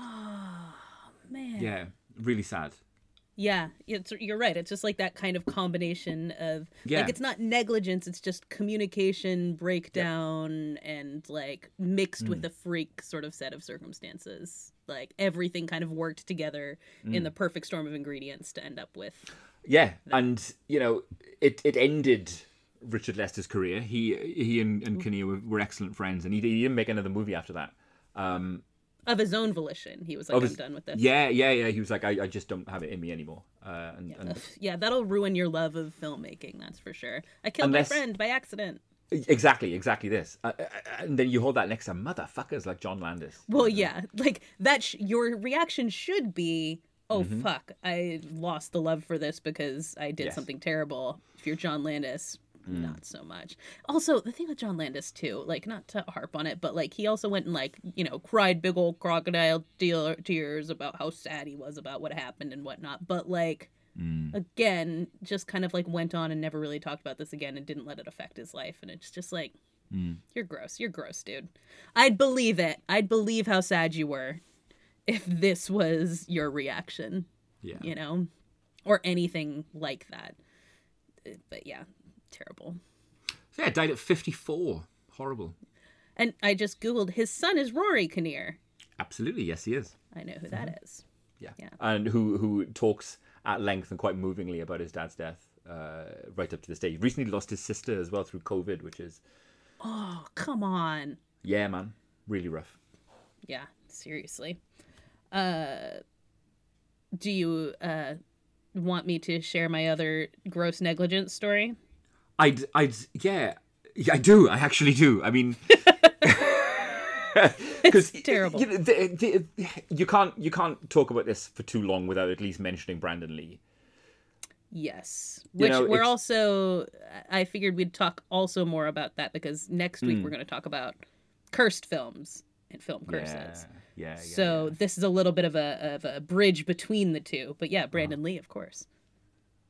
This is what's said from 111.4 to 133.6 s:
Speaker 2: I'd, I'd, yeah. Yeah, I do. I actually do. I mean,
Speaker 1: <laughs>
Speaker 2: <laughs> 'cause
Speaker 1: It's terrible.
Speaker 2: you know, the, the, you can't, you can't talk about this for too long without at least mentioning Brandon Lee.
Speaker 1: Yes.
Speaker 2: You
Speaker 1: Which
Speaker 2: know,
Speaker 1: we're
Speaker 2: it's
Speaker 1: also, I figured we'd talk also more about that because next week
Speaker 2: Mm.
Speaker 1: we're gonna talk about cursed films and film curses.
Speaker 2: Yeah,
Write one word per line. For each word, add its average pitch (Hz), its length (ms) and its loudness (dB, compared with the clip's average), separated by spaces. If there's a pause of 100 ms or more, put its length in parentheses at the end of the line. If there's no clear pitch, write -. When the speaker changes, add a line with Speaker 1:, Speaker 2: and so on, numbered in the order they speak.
Speaker 2:
I'd, 139 240 8 (100)
I'd, 143 200 6 (280)
yeah. 160 320 2 (400)
Yeah, - 200 4
I 139 40 8
do. 185 300 12
I 95 100 6
actually 143 360 6
do. 135 280 10
I 110 80 2
mean, 123 300 4
Speaker 1:
<laughs> - 80 -20
Speaker 2:
<laughs> - 1700 8
'cause 196 200 8 (300)
Speaker 1:
It's 190 380 10
terrible. 190 380 2
Speaker 2:
you 262 60 4
know, 202 100 0
the, 165 320 6
the, 180 360 4 (460)
you 175 160 2
can't, 196 320 4
you 156 120 -2
can't 165 400 -4
talk 143 200 6
about 117 160 0
this 110 200 -4
for - 160 -14
too 110 200 -2
long 95 240 0
without 92 220 0
at 92 120 -2
least 95 200 -6
mentioning 90 380 -6
Brandon 85 380 -6
Lee. 80 240 -14 (1080)
Speaker 1:
Yes. - 720 -10 (140)
Speaker 2:
You 180 80 2
Speaker 1:
Which - 100 8
Speaker 2:
know, 254 140 6
Speaker 1:
we're 220 140 4
Speaker 2:
it's 233 80 6
Speaker 1:
also, 202 800 2 (440)
I 190 140 2
figured 190 320 -2
we'd 180 180 0
talk - 360 0
also 185 340 2
more 160 220 0
about 151 300 -4
that 147 160 -4
because 151 380 -6
next 175 320 -2
week 233 160 2
Speaker 2:
Mm. - 60 -2
Speaker 1:
we're - 60 -4
gonna 143 140 -8
talk - 220 -10
about 139 280 -6 (580)
cursed 226 340 4
films - 580 -8 (260)
and - 120 -16
film 120 280 -10
curses. 78 240 -6
Speaker 2:
Yeah, 82 320 -14 (300)